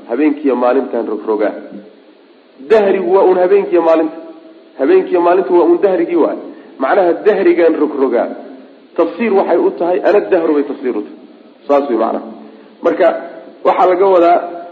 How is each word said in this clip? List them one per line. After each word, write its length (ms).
Habeenkiiyo 480
maalintaan 500
rogrogaa. 480
Dahrigu 440
waa 100
un 140
habeenkiiyo 440
maalinta. 340
Habeenkiiyo 420
maalinta 340
waa 180
un 80
dahrigii 360
waay. 220
Macnaha 340
dahrigaan 560
rogrogaa. 460
Tafsiir 360
waxay 260
u 120
tahay, 280
"Ana 120
dahru," 340
bay 100
tafsiir 320
u 60
tahay. 160
Saas 200
way 100
macnaha. 280
Marka 240
waxaa 260
laga 160
wadaa 320